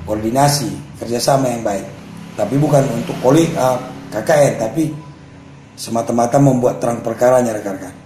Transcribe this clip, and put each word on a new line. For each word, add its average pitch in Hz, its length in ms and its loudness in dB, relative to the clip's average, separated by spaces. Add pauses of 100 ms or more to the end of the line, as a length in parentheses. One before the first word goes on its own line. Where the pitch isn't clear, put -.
Koordinasi, 113 960 -2
kerjasama 127 480 0
yang 117 160 -4
baik. 101 240 -4 (480)
Tapi 113 240 0
bukan 147 240 4 (160)
untuk - 240 -6
koli-, 151 320 6
eh, 127 220 2 (340)
K - 40 -8 (120)
K - 80 -6
N, 143 240 4
tapi 139 320 -2 (880)
semata-mata 117 560 0
membuat 123 480 4
terang 117 160 -2
perkaranya, 120 560 2
rekan-rekan. 98 400 -8 (100)